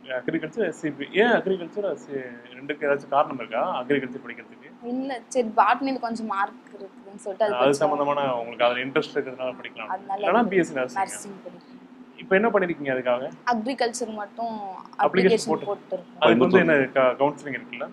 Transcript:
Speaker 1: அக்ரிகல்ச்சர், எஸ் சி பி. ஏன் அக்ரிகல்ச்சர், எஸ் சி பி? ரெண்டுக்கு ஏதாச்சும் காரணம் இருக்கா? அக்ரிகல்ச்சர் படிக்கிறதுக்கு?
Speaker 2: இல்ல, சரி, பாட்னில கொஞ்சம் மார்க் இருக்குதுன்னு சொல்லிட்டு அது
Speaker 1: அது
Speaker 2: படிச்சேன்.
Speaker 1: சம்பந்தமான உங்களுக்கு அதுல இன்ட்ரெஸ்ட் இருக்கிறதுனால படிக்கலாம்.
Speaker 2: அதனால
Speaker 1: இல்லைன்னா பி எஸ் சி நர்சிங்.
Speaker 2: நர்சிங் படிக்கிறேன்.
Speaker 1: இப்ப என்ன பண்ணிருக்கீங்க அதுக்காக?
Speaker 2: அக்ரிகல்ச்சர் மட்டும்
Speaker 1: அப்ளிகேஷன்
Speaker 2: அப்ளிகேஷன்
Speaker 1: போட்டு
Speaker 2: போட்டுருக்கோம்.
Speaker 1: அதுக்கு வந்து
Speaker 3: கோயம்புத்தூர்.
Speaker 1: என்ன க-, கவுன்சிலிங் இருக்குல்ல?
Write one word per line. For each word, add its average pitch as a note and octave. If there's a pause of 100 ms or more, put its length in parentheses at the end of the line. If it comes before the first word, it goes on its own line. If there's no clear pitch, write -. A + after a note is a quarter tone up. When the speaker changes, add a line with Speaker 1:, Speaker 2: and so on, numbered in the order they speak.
Speaker 1:
அக்ரிகல்ச்சர், D#3+
எஸ் D#3
சி D#3
பி. C#3
ஏன் G3
அக்ரிகல்ச்சர், F#3+
எஸ் C#3
சி C#3+
பி? B2
ரெண்டுக்கு C#3+
ஏதாச்சும் C#3+
காரணம் C#3+
இருக்கா? B2+
அக்ரிகல்ச்சர் B2+
படிக்கிறதுக்கு? -
Speaker 2:
இல்ல, B3+
சரி, B3
பாட்னில B3+
கொஞ்சம் A3+
மார்க் G3+ (200)
இருக்குதுன்னு G3
சொல்லிட்டு G3+
அது G#3
Speaker 1:
அது B2+
Speaker 2:
படிச்சேன். -
Speaker 1:
சம்பந்தமான C#3+
உங்களுக்கு A#2
அதுல B2
இன்ட்ரெஸ்ட் C#3+
இருக்கிறதுனால B2+
படிக்கலாம். A2+
Speaker 2:
அதனால G3
Speaker 1:
இல்லைன்னா G#3+
பி F#3+
எஸ் E3
சி -
நர்சிங். B2+
Speaker 2:
நர்சிங் G3
படிக்கிறேன். - (360)
Speaker 1:
இப்ப -
என்ன G#3+
பண்ணிருக்கீங்க E3
அதுக்காக? B2+ (160)
Speaker 2:
அக்ரிகல்ச்சர் A#3
மட்டும் A3 (400)
Speaker 1:
அப்ளிகேஷன் -
Speaker 2:
அப்ளிகேஷன் F#3
Speaker 1:
போட்டு D#3
Speaker 2:
போட்டுருக்கோம். -
Speaker 1:
அதுக்கு B2
வந்து F#3
Speaker 3:
கோயம்புத்தூர். -
Speaker 1:
என்ன E3
க-, C3
கவுன்சிலிங் C#3+
இருக்குல்ல? A#2+